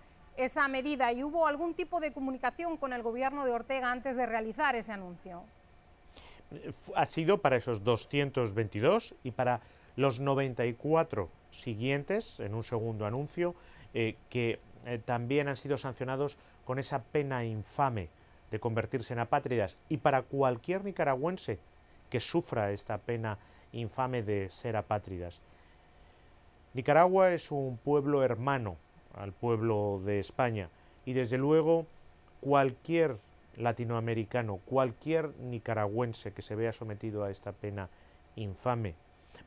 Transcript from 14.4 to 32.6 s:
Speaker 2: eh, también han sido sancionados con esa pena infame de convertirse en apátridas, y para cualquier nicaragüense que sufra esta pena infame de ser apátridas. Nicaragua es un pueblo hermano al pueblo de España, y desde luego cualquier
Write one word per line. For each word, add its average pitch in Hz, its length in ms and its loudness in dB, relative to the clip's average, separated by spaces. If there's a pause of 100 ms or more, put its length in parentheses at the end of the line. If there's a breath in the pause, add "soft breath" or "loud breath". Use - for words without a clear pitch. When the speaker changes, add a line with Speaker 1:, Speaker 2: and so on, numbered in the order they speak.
Speaker 2:
eh, 120 180 -4
también 127 460 0
han 135 80 -4
sido 139 200 -2
sancionados 131 600 -4 (260 loud breath)
con 127 160 -4
esa 127 240 -4
pena 135 400 -2
infame 113 640 0 (440 soft breath)
de 110 80 -2
convertirse 113 520 -2
en 120 80 -2
apátridas, 120 560 0 (140)
y 151 80 0
para 131 240 4
cualquier 139 640 0
nicaragüense 156 720 0 (540 soft breath)
que 123 80 0
sufra 117 520 0
esta 101 280 -4
pena 113 400 -4 (340 loud breath)
infame 123 480 -2
de 101 280 0
ser 113 280 -4
apátridas. 92 640 -4 (1300 soft breath)
Nicaragua 180 580 6
es - 180 -4
un 135 320 -2
pueblo 143 400 4
hermano 120 540 0 (380)
al 101 180 -8
pueblo 107 720 2
de 101 140 2
España, 107 500 -2 (360 soft breath)
y 127 80 -4
desde 127 260 0
luego 160 480 4 (520)
cualquier 139 800 2 (400)